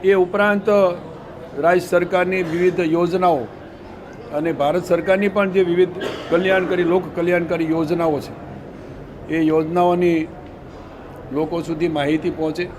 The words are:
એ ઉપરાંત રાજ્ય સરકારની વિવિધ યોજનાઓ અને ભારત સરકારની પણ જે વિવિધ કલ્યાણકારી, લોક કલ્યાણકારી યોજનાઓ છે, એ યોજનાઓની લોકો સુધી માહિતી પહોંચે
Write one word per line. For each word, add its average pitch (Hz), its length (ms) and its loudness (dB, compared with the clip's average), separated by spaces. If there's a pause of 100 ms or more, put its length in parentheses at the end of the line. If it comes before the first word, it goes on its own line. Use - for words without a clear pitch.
એ 190 100 6
ઉપરાંત 202 560 2 (880)
રાજ્ય 170 200 4
સરકારની 180 640 2
વિવિધ 170 360 2
યોજનાઓ 170 580 2 (960)
અને 160 180 -2
ભારત 151 340 0
સરકારની 190 420 2
પણ 196 240 0
જે 190 120 4
વિવિધ 175 260 4 (400)
કલ્યાણકારી, 185 540 2
લોક 175 200 2 (120)
કલ્યાણકારી 170 540 0
યોજનાઓ 160 500 0
છે, - 140 -10 (960)
એ 160 120 0
યોજનાઓની 165 880 2 (1040)
લોકો 160 280 -2
સુધી 160 260 -2
માહિતી 156 420 0
પહોંચે 156 360 -2 (140)